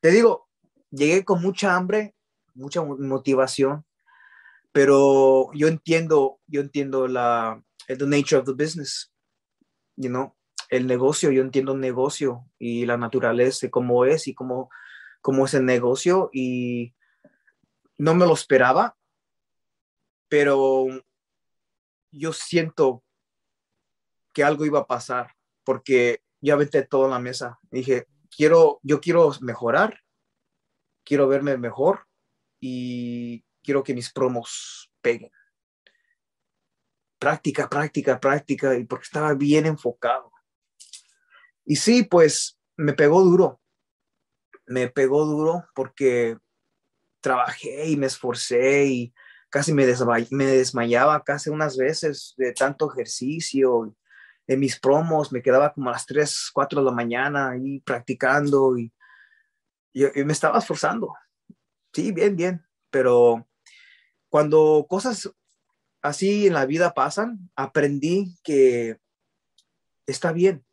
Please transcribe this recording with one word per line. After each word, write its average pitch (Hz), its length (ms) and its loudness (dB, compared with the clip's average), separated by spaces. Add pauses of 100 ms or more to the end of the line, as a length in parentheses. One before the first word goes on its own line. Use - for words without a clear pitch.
Te 165 100 4
digo, 226 380 4 (420)
llegué 151 320 0
con 185 180 0
mucha 190 320 -2
hambre, 196 420 -4 (380)
mucha 139 280 -8
mo-, 143 160 -8
motivación, 135 880 -2 (880)
pero 135 800 6
yo 151 160 2
entiendo, 160 800 0
yo 143 120 -6
entiendo 139 480 -4
la, 117 560 -2 (240)
the 131 180 -6
nature 143 360 2
of 131 40 -6
the 135 60 -6
business, 151 580 -8 (880)
you 131 140 -6
know, 131 260 -6 (320)
el 127 180 -2
negocio, 135 460 2
yo 131 120 2
entiendo 135 280 -2
el 135 80 -4
negocio 131 680 -4 (140)
y 120 260 -6
la 120 120 -2
naturaleza, 120 720 0
cómo 123 340 2
es 147 240 2
y 131 60 -10
cómo, 127 360 -8 (520)
cómo 135 240 2
es 131 80 -6
el 135 100 2
negocio, 127 680 0
y 123 600 -6 (1040)
no 156 180 2
me 180 100 6
lo 165 80 4
esperaba, 139 640 2 (1300)
pero 135 580 2 (1200)
yo 156 220 -8
siento 156 680 -2 (1300)
que 147 100 0
algo 151 220 0
iba 147 140 0
a - 80 -8
pasar, 123 480 -8 (280)
porque 123 600 0 (180)
yo 143 140 2
aventé 143 260 0
todo 135 240 0
en 135 60 0
la 127 80 -4
mesa. 123 400 -12 (100)
Dije, 127 380 -4 (280)
"Quiero, 156 460 4
yo 143 180 0
quiero 170 320 4 (100)
mejorar, 127 580 -2 (1040)
quiero 139 220 2
verme 139 320 0
mejor 123 480 -2 (520)
y 120 840 -10 (160)
quiero 139 220 -2
que 139 100 -6
mis 123 180 -10
promos - 800 -8 (100)
peguen." 117 280 -4 (1900)
Práctica, 143 500 -4
práctica, 143 500 -4
práctica, 139 560 -2
y 120 100 -6
porque - 180 -12
estaba 151 320 -4
bien 147 320 2
enfocado. 127 640 -6 (1300)
Y 151 120 -2
sí, 240 300 4
pues, - 520 4 (180)
me 147 180 -2
pegó 156 280 4
duro. 180 400 4 (1040)
Me 127 220 -4
pegó 139 380 0
duro 156 500 -2
porque 120 640 -2 (840)
trabajé 135 680 -4
y 151 80 0
me 135 100 -2
esforcé 131 800 0
y 123 280 -4 (360)
casi 151 220 -2
me 143 140 4
desmay-, 120 460 0
me 135 160 0
desmayaba 131 760 2
casi 147 280 -6
unas 151 260 -4
veces 143 600 -4
de 127 160 -2
tanto 143 380 -2
ejercicio. 127 1040 -2 (520)
En 131 120 0
mis 135 200 -2
promos 156 520 0
me 123 120 -8
quedaba 139 280 4
como 131 180 -6
a - 20 -4
las 113 160 -8
tres, 147 440 -4
cuatro 139 280 -2
de 135 60 2
la 127 60 2
mañana 127 600 -4
ahí 135 300 -8
practicando 135 960 0
y, 117 120 -10 (1000)
y, 135 260 0
y 139 60 0
me 151 80 -2
estaba 156 240 0
esforzando. 147 560 -4 (800)
Sí, 208 180 -4
bien, 190 240 0
bien. 175 300 -4 (240)
Pero 120 580 4 (800)
cuando 151 640 4
cosas 202 400 -6 (720)
así 196 460 0
en 180 60 4
la 135 120 0
vida 170 300 0
pasan, 190 600 -4
aprendí 147 880 -2
que 120 540 2 (1080)
está 165 240 -4
bien. 175 420 0